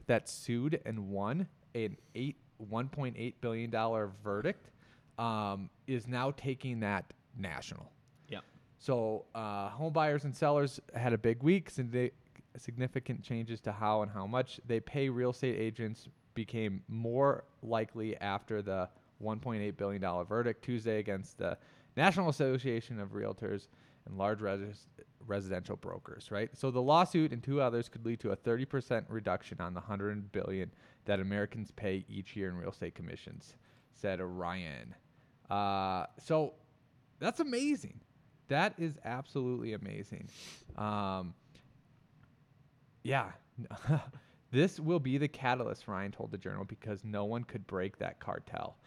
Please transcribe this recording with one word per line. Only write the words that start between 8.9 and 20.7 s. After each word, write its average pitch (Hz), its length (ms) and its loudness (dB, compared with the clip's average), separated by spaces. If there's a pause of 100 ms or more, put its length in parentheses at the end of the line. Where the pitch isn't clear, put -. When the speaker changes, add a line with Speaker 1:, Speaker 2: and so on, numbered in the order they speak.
Speaker 1:
uh, 104 360 -4
home 147 240 -2
buyers 147 300 4
and 139 120 -4
sellers 147 420 4 (160)
had 117 200 4
a 107 40 4
big 117 240 4
week. 175 300 6
Signi-, 123 400 0 (460)
significant 123 640 -4
changes 113 400 -4
to 107 100 -2
how 107 300 4
and 101 80 0
how 101 160 -4
much 127 400 0
they 117 120 4
pay 139 300 0
real 123 220 2
estate 123 280 0
agents 110 480 -2 (280)
became 107 520 -2
more 117 580 4 (180)
likely 110 560 0
after 101 420 -2
the 95 300 0 (300)
one 107 180 -2
point 113 240 -2
eight 104 160 -2
billion 101 240 0
dollar 90 220 0
verdict 113 380 0
Tuesday 113 360 0